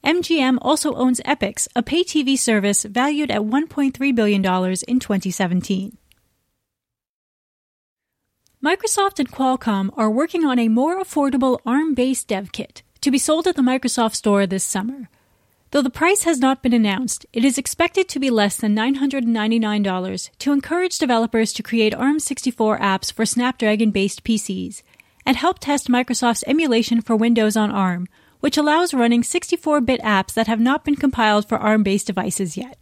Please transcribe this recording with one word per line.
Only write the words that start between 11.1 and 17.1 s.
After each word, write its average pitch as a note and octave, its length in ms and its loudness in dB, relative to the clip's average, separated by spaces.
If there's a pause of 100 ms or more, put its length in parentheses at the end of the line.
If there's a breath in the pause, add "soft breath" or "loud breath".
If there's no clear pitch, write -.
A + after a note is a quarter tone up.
arm-based C4 640 0
dev G3 240 -4
kit - 300 -12 (200)
to C#4 100 2
be C4 80 2
sold D#4+ 280 0
at F4 80 0
the C#4+ 60 0
Microsoft B3 540 0
Store G3+ 320 2
this F#3+ 160 -4
summer. A#3 460 -6 (600)
Though C#4 120 2
the C4 80 0
price F4+ 320 0
has D#4+ 160 0
not C4 240 2
been B3 100 2
announced, A3 600 0